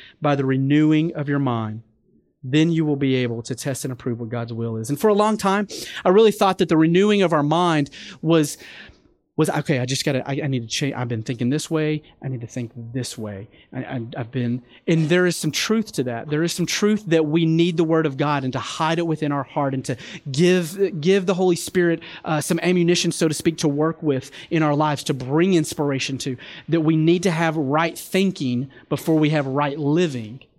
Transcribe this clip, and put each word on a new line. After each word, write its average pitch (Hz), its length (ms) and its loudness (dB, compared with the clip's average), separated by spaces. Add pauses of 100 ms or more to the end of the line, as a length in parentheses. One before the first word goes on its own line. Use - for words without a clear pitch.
(200)
by 147 140 2
the 139 100 0
renewing 151 680 4
of 147 160 -6
your 143 80 0
mind. 113 440 -2 (640)
Then 156 260 2
you 165 140 0
will 147 120 0
be 135 180 0
able 117 300 -2
to 127 100 -8
test 139 320 -6
and 131 60 -8
approve 120 280 -6
what 117 80 -8
God's 117 240 -6
will 113 240 -4
is." 113 140 -6
And 143 100 -4
for 220 80 2
a 208 60 4
long 208 240 2
time, 196 280 0 (380)
I 185 60 4
really 208 220 6
thought 190 260 2
that 175 100 2
the 165 80 2
renewing 190 460 4
of 170 100 2
our 151 100 2
mind 156 460 2 (320)
was, 160 380 2 (760)
was, 156 140 2
"Okay, 156 300 0
I 123 80 -2
just 131 180 -4
gotta, 131 240 -2
I, 139 140 -4
I - 60 -4
need 131 140 -2
to 110 60 -12
change. 135 260 -4
I've 123 140 -6
been 113 140 -4
thinking 120 260 -4
this 151 220 -2
way. 156 320 -2 (200)
I - 40 -12
need 127 140 -6
to 117 80 -10
think 120 280 -10
this 120 400 -10
way." 104 320 -10 (240)
I, 127 120 -10
I, 117 220 -8 (100)
I've 117 160 -10
been, 123 300 -4 (260)
and 160 200 2
there 180 180 4
is 175 100 0
some 156 160 -4
truth - 400 -2
to 143 120 -4
that. 120 240 -6
There 151 140 0
is 170 100 0
some 170 140 -2
truth 208 400 0
that 160 200 4
we 165 200 2
need 165 300 2
the 170 80 2
word 160 200 2
of 139 120 -2
God 143 260 0
and 131 120 -4
to 131 40 -6
hide 165 400 -2
it 170 80 -2
within 156 240 -2
our 143 140 -2
heart 139 300 -2
and 131 100 -4
to 131 120 -4 (340)
give, 175 720 2
give 185 260 2
the 196 80 2
Holy 185 200 4
Spirit, 170 460 0 (240)
uh, 156 160 0
some 170 240 -2
ammunition, 175 480 2
so 165 160 0
to 151 60 0
speak, 160 240 -2
to 160 100 0
work 151 340 -2
with 147 300 -2 (180)
in 160 140 2
our 147 100 2
lives, 147 300 0
to 147 100 -2
bring 151 400 2
inspiration 143 640 -2
to, 127 180 -6 (320)
that 165 120 2
we 160 160 2
need 170 260 4
to 190 80 2
have 160 260 0
right 156 400 0
thinking 139 760 -2 (180)
before 156 300 0
we 151 120 4
have 147 160 0
right 143 320 -2
living. 139 600 -2 (180)